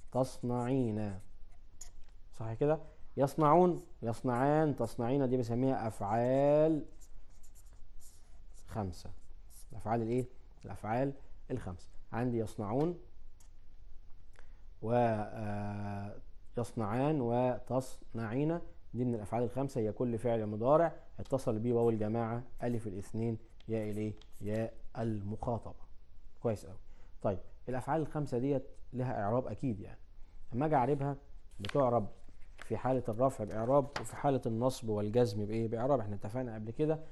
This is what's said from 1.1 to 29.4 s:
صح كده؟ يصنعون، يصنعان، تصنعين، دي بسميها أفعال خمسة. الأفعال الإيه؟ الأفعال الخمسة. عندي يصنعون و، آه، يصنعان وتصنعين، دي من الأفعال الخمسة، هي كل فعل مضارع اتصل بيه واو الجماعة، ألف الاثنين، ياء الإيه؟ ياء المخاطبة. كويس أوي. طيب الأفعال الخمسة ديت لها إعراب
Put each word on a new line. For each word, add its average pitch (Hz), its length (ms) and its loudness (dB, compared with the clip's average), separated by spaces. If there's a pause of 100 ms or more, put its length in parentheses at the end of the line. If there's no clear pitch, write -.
صح 113 200 -4
كده؟ 147 240 4 (380)
يصنعون، 156 680 8 (200)
يصنعان، 131 720 4
تصنعين، 123 520 2
دي 127 80 4
بسميها 120 520 2
أفعال 135 960 4 (1800)
خمسة. 98 440 -4 (640)
الأفعال 113 300 0
الإيه؟ 123 240 0 (380)
الأفعال 113 480 -2 (380)
الخمسة. 95 380 -6 (240)
عندي 120 260 0
يصنعون 120 600 0 (1800)
و، 110 100 0
آه، 104 1200 0 (420)
يصنعان 120 640 2
وتصنعين، 127 1400 0 (340)
دي 120 100 0
من 120 100 2
الأفعال 113 280 -2
الخمسة، 131 380 0
هي 104 120 2
كل 117 260 0
فعل 113 280 2
مضارع 135 460 4 (280)
اتصل 110 380 0
بيه 120 140 2
واو 117 180 6
الجماعة، 113 520 0 (200)
ألف 117 240 0
الاثنين، 110 520 -2 (300)
ياء 110 220 -2
الإيه؟ 104 240 -2 (260)
ياء 110 340 -2 (240)
المخاطبة. 110 760 -2 (680)
كويس 110 220 0
أوي. 85 120 -10 (460)
طيب 98 160 2 (300)
الأفعال 127 320 0
الخمسة 147 380 0
ديت 135 240 2 (300)
لها 123 300 0
إعراب 120 240 2